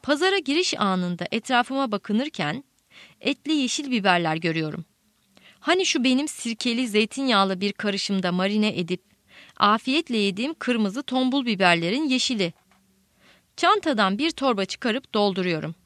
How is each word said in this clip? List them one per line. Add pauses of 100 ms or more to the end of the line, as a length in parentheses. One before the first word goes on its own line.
Pazara
giriş
anında
etrafıma
bakınırken (580)
etli
yeşil
biberler
görüyorum. (760)
Hani
şu
benim
sirkeli
zeytinyağlı
bir
karışımda
marine
edip (560)
afiyetle
yediğim
kırmızı
tombul
biberlerin
yeşili. (1040)
Çantadan
bir
torba
çıkarıp
dolduruyorum. (100)